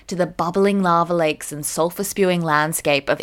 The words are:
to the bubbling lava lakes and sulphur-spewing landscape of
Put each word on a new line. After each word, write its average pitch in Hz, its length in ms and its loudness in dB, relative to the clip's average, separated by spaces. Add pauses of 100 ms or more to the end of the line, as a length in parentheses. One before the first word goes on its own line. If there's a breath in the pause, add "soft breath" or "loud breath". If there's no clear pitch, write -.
to 185 80 -6
the 175 100 0
bubbling 196 560 0
lava 170 320 2
lakes 160 380 0
and 147 120 -10
sulphur-spewing 180 760 0
landscape 151 680 0
of 143 140 0